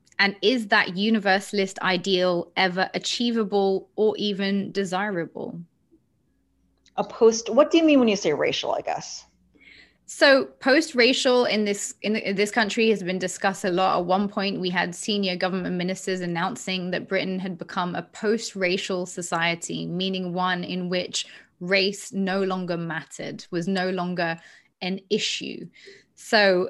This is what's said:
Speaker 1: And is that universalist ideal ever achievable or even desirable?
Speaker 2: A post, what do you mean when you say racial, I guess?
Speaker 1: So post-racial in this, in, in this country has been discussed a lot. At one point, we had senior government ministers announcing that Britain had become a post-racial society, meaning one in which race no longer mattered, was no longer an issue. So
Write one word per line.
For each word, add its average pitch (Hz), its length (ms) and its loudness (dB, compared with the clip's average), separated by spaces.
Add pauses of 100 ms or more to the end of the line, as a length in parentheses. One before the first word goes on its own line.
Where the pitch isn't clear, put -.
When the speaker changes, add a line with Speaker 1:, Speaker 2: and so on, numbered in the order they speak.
(180)
Speaker 1:
And 196 240 2
is 226 260 2
that 202 300 2
universalist 196 840 2
ideal 180 760 0
ever 185 360 0
achievable 202 1040 0
or 214 220 2
even 196 540 -2
desirable? 185 880 -4 (1400)
Speaker 2:
A 196 60 -2
post, - 460 4
what 277 200 6
do 330 80 4
you 330 60 6
mean 294 160 6
when 240 80 6
you 208 80 4
say 180 180 0
racial, - 400 0
I - 80 -2
guess? - 440 -8 (800)
Speaker 1:
So 269 400 4 (140)
post-racial 254 840 4
in 214 200 0
this, 202 360 -4
in, 208 140 0
in 202 200 -2
this 208 160 0
country 220 400 2
has 190 100 0
been 180 180 -4
discussed 190 460 -2
a 196 60 2
lot. 175 280 2
At 175 60 -2
one 196 240 2
point, 196 320 -4
we 185 80 -2
had 175 240 -2
senior 196 420 -2
government 180 400 -2
ministers 185 460 -4
announcing 180 680 -4
that - 180 -4
Britain 185 300 -2
had 185 180 -6
become 180 380 -4
a 170 80 -6
post-racial 190 1040 -2
society, 170 800 -4
meaning 185 460 -4
one 180 300 0
in 180 260 -6
which - 360 -4 (340)
race 196 540 0
no 190 300 0
longer 185 340 -2
mattered, 156 760 -8
was 170 160 -2
no 185 220 0
longer 180 480 -2 (440)
an 190 180 -4 (100)
issue. - 580 -4 (460)
So 196 560 4